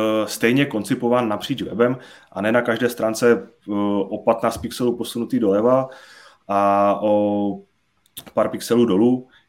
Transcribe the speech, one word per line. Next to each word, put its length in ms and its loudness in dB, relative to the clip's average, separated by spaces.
stejně 400 0
koncipován 640 -2
napříč 340 -6
webem 360 0
a 80 -8
ne 120 0
na 100 4
každé 260 0
stránce, 440 2
eh, 400 -6
o 100 -6
patnáct 400 0
pixelů 380 -4
posunutý 420 -4
doleva 500 2
a 540 2
o 580 0
pár 140 2
pixelů 360 0
dolů. 440 2